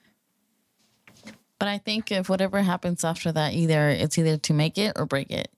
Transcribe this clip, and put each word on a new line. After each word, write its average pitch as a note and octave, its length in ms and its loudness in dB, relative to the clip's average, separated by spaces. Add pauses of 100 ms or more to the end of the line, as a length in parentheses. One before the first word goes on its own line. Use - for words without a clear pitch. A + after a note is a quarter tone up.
(1600)
But G3+ 80 -2
I G3+ 100 -4
think G#3+ 340 -4
if F#3 160 -2
whatever F#3+ 360 0
happens F3+ 400 -2
after E3 280 -2
that, D#3 220 0
either D#3+ 360 4
it's C#3+ 280 0
either D#3+ 200 2
to - 160 -2
make D3+ 240 2
it G#3 180 0
or D3 100 -2
break C#3 260 -4
it, - 260 -4